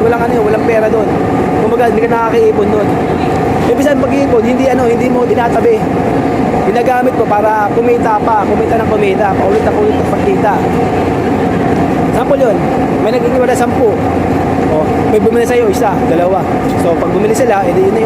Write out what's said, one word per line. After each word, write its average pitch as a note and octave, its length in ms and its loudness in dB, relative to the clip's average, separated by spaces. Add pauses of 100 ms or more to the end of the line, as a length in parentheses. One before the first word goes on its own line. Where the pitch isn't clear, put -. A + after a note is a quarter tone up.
walang A#3 160 0
ano A#3+ 120 0
yun, A#3 120 0
walang A3 200 0
pera A3 200 2
doon. G#3+ 200 0 (560)
Kumbaga, A#3 280 0
hindi G#3+ 120 0
ka A#3 80 0
nakakaipon A3 600 0
doon. G#3 160 0 (840)
Ibig C4+ 160 0
sabihin, C4+ 160 2
pag-iipon, C4 400 0
hindi B3 240 0
ano, B3+ 240 2
hindi A#3 160 0
mo B3 160 0
tinatabi. A#3 520 2 (920)
Ginagamit B3 480 0
mo A#3 80 0
para G#3 480 0
kumita A#3 480 0
pa, A3 240 0
kumita G#3+ 320 0
ng A3 160 0
kumita, G#3 480 0
paulit G3+ 240 0
na - 80 0
paulit G#3+ 240 0
ang - 160 -2
pagkita. G3+ 420 0 (1600)
Example C4+ 320 0
yun, G#3 140 2 (500)
may A3+ 80 0
naging B3 240 0
wala B3 160 0
sampu. A#3+ 400 0 (760)
O, D#3 40 0 (360)
may G#3+ 80 2
bumili A3+ 280 2
sa'yo, A#3+ 240 2
isa, G#3 200 0 (160)
dalawa. F3 360 0 (400)
So, E3+ 120 0
pag E3+ 160 -2
bumili G#3+ 240 0
sila, G#3+ 280 2
edi - 160 0
yun C#4+ 160 2
na A3+ 100 0